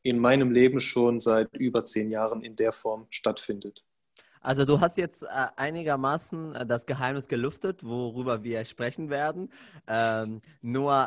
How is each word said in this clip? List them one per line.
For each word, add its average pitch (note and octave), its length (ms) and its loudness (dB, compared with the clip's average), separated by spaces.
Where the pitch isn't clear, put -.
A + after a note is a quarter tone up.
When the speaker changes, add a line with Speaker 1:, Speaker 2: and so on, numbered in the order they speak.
Speaker 1:
in A#2+ 180 0
meinem B2+ 320 4
Leben B2+ 260 8
schon A#2+ 400 2
seit A2 360 2
über A#2 300 0
zehn G#2+ 260 -2
Jahren A2 320 -2
in A#2 120 -14
der A2+ 180 2
Form A2 380 -8
stattfindet. G#2 720 -6
Speaker 2:
Also C3+ 240 0
du C#3+ 140 6
hast E3+ 180 2
jetzt, - 280 -4
äh, - 20 -10
einigermaßen, D#3 960 -4
äh, B2 120 -6
das A#2 200 -2
Geheimnis C3 400 -4
gelüftet, D3+ 560 -4
worüber A#2+ 600 -4
wir A2+ 200 -4
sprechen B2+ 460 -6
werden. D#3 400 -4
Ähm, A2 520 -2
nur, C3+ 320 0